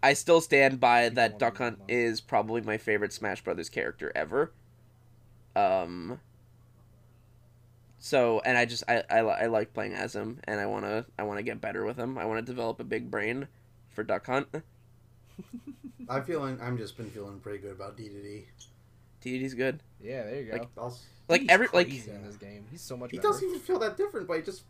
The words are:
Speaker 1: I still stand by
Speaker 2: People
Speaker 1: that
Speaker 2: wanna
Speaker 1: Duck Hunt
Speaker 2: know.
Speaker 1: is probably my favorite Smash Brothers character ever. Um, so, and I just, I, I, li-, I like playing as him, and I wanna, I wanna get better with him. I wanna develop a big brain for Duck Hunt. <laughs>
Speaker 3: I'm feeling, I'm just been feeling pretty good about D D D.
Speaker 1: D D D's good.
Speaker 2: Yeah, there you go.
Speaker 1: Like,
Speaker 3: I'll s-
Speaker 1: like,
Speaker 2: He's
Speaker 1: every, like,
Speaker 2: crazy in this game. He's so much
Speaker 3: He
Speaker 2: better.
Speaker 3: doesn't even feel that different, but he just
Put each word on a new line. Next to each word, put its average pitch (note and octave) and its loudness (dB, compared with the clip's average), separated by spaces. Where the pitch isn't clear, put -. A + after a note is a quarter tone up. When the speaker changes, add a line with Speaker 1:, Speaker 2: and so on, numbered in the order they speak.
Speaker 1:
I C#3 8
still E3 6
stand C3+ 6
by A#2+ 6
Speaker 2:
People A2+ 2
Speaker 1:
that A2+ 4
Speaker 2:
wanna G#2 -14
Speaker 1:
Duck A#2 2
Hunt A#2 -4
Speaker 2:
know. G2+ -20
Speaker 1:
is A2+ 2
probably A2 0
my G#2+ -2
favorite G#2 0
Smash G2 -4
Brothers E2+ -4
character - -6
ever. G2+ 0
Um, F#2 0
so, A#2 4
and B2 4
I A#2+ 6
just, A#2 -6
I, A#2 2
I, A2+ 6
li-, A2 4
I A2 2
like A2 0
playing G#2 -6
as G2 -6
him, G#2+ -6
and G#2 -2
I G2+ -2
wanna, G#2 -4
I - -4
wanna G#2 -4
get A2 -6
better G2+ -4
with A#2+ -4
him. B2+ -6
I F#2+ -4
wanna A2 -2
develop A#2+ -4
a A#2+ -10
big A#2+ -6
brain A#2 -4
for - -8
Duck G2 -2
Hunt. C3 -2
<laughs> - -16
Speaker 3:
I'm C3+ -2
feeling, C3+ -4
I'm B2 -4
just G#2+ -8
been A2 -10
feeling G2+ -12
pretty G#2 -10
good G2 -12
about G2 -12
D A2 -16
D G2+ -16
D. G2+ -14
Speaker 1:
D B2 -8
D B2+ -4
D's C3 -6
good. C3 -2
Speaker 2:
Yeah, A#2+ -8
there B2 -8
you A2+ -10
go. A#2+ -6
Speaker 1:
Like, A#2+ -8
Speaker 3:
I'll A2+ -8
s- - -14
Speaker 1:
like, E3 6
Speaker 2:
He's C#3 -4
Speaker 1:
every, G3+ 8
like, F3+ 6
Speaker 2:
crazy A#2+ -10
in G2+ -14
this G#2 -16
game. G#2 -18
He's E3 -16
so B2+ -12
much B2 -10
Speaker 3:
He - -8
Speaker 2:
better. - 2
Speaker 3:
doesn't F#4+ 0
even F4 -4
feel F#4 -2
that G#3+ -2
different, F#4+ -4
but E3+ -2
he D#3+ -2
just - -12